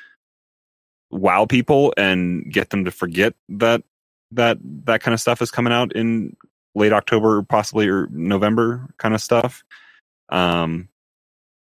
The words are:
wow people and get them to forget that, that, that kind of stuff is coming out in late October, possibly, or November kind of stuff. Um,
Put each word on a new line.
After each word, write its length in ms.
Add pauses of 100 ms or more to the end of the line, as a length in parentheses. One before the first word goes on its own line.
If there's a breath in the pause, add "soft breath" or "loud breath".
(1120 loud breath)
wow 340
people 500
and 560
get 180
them 140
to 60
forget 440 (140)
that, 340 (500)
that, 300
that 380
kind 140
of 60
stuff 200
is 100
coming 220
out 220
in 420 (380)
late 180
October, 500
possibly, 460
or 220
November 840
kind 180
of 60
stuff. 420 (680 loud breath)
Um, 580 (720)